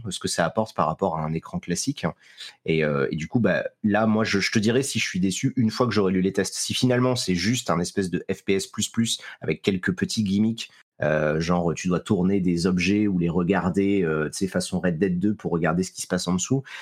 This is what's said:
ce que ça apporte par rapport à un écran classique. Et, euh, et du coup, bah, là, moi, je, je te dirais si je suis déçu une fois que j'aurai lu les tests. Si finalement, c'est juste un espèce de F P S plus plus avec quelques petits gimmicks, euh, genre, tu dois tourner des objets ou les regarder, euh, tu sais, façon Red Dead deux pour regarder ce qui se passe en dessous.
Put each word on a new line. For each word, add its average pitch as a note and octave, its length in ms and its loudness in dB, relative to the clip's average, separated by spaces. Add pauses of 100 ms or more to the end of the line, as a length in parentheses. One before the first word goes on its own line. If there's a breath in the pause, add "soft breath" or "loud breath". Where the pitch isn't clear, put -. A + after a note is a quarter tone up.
ce F2+ 120 -8
que F#2+ 80 -4
ça F2+ 160 0
apporte A2 320 -2
par F2 100 2
rapport E2 300 0
à D#2 80 -4
un D#2 80 -4
écran D#2+ 260 -6
classique. F2+ 480 -4 (580 loud breath)
Et, D#2+ 200 2
euh, C#2+ 260 0
et - 60 -4
du D#2 100 -6
coup, - 140 0
bah, F2+ 240 2 (180)
là, G#2+ 240 2
moi, G#2+ 160 2
je, G2+ 160 0
je - 140 -2
te A#2 80 2
dirais A#2 220 2
si - 180 -4
je - 40 -2
suis - 160 -4
déçu F#2+ 360 0
une A2+ 140 2
fois B2 160 2
que A2+ 60 -2
j'aurai G2 200 2
lu F#2+ 80 2
les F#2+ 120 2
tests. F#2+ 220 -2
Si - 200 -4
finalement, B2 420 2
c'est F#2 180 -2
juste G#2 360 -2
un E2+ 100 0
espèce F2+ 300 -2
de F2 220 -4
F - 120 -8
P G2 100 2
S F#2+ 140 -2
plus - 200 -6
plus - 320 -2 (200 loud breath)
avec - 220 -2
quelques F#2+ 300 0
petits F#2+ 300 -2
gimmicks, G#2+ 480 0 (320 soft breath)
euh, D#2 380 2
genre, E2+ 340 2
tu - 140 -6
dois F2 120 0
tourner G2 400 2
des F2 260 2
objets F#2+ 400 2
ou F#2+ 120 0
les E2+ 100 2
regarder, F#2 760 2
euh, D#2 280 0
tu - 80 -10
sais, G2 100 0
façon F2+ 320 -2
Red E2+ 180 0
Dead F2+ 200 0
deux G#2 160 0
pour E2+ 180 -6
regarder E2 300 2
ce F#2 100 -6
qui - 100 -12
se - 40 -8
passe F2+ 220 -2
en F2+ 60 2
dessous. C3 280 0 (200 loud breath)